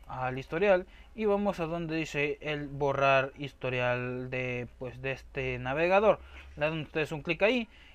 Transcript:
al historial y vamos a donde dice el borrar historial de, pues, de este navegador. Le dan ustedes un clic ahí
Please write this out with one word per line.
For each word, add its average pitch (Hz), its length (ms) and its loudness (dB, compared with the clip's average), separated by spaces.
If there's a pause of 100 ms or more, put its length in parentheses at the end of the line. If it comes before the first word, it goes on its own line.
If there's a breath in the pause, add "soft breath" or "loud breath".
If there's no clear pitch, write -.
al 127 320 -6
historial 185 480 2 (280 loud breath)
y 220 100 -4
vamos 202 340 2
a 170 60 -2
donde 160 320 -4
dice 147 460 -2
el 147 260 -6
borrar 135 720 2
historial 127 880 -2
de, 127 400 -4 (100)
pues, 123 220 -10
de 135 120 -4
este 131 460 -6
navegador. 170 600 4 (380 loud breath)
Le 147 100 -2
dan 160 140 -2
ustedes 151 320 -4
un 147 100 -8
clic 165 200 -2
ahí 233 240 2 (280 loud breath)